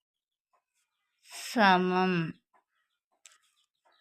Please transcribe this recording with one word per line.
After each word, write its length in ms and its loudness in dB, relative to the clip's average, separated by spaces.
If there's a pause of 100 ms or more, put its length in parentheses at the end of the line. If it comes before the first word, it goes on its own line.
(1500)
சமம். 720 2 (1800)